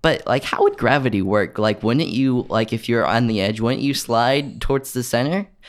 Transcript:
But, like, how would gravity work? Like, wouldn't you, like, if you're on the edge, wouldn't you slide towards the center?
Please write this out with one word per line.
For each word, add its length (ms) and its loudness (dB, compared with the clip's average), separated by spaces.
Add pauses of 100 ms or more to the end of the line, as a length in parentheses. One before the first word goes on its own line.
But, 260 0
like, 160 0
how 200 -2
would 140 2
gravity 440 0
work? 360 0
Like, 260 -2
wouldn't 260 0
you, 400 0
like, 240 0
if 160 -6
you're 180 2
on 200 2
the 120 0
edge, 220 0
wouldn't 200 0
you 120 0
slide 640 0
towards 320 -2
the 120 -2
center? 440 -2 (200)